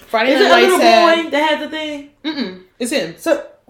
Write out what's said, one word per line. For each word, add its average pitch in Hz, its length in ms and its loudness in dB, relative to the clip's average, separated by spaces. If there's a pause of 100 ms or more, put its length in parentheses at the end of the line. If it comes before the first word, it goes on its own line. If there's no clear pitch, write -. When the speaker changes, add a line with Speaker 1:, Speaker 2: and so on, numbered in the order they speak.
Speaker 1:
Friday 233 260 0
Speaker 2:
Is - 60 0
Speaker 1:
Night - 60 4
Speaker 2:
it - 20 0
a 262 40 4
Speaker 1:
Lights - 160 6
Speaker 2:
little 359 120 2
Speaker 1:
had 320 460 4
Speaker 2:
boy - 60 -12
that 302 180 0
has 294 100 -2
the 285 100 -10
thing? 302 400 -12 (140)
Speaker 1:
Mm-mm. 233 380 -10 (180)
It's 240 120 -8
him. 170 260 -6
Speaker 2:
So - 260 -4 (260)